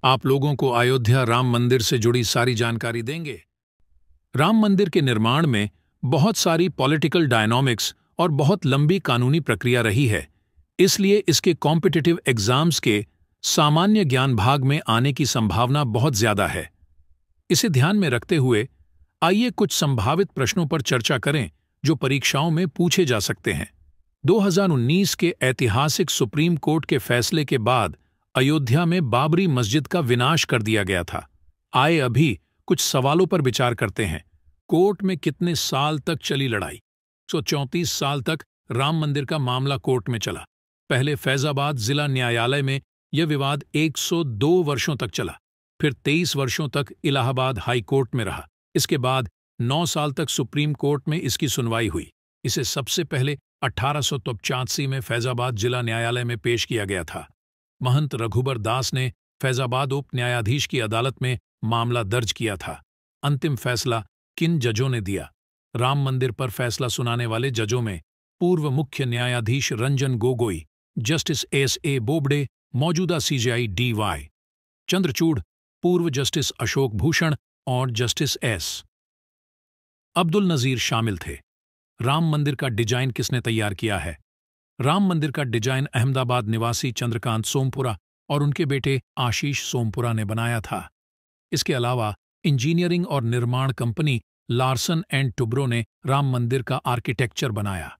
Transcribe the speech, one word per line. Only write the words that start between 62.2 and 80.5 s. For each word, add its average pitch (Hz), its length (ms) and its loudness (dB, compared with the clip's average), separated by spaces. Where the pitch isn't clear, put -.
किया 104 240 -4
था। 85 160 -10
अंतिम 143 340 0
फैसला 117 460 -2
किन 165 220 0
जजों 120 300 0
ने 120 120 -2
दिया? 92 300 -6
राम 131 300 0
मंदिर 131 260 -2
पर 123 200 -6
फैसला 123 380 -4
सुनाने 120 380 -4
वाले 113 240 -2
जजों 117 320 -2
में 95 180 -6
पूर्व 170 300 2
मुख्य 135 340 -2
न्यायाधीश 123 680 -2
रंजन 131 460 0
गोगोई, 113 460 0
जस्टिस 139 560 -2
एस 139 320 0
ए 139 160 0
बोबडे, 139 460 0
मौजूदा 165 420 0
सीजेआई 120 500 -2
डीवाई 101 600 -2
चंद्रचूड़, 165 500 0
पूर्व 175 260 2
जस्टिस 135 400 -2
अशोक 123 340 -2
भूषण 151 420 0
और 127 260 -2
जस्टिस 120 520 -2
एस 107 380 -4
अब्दुल 180 360 2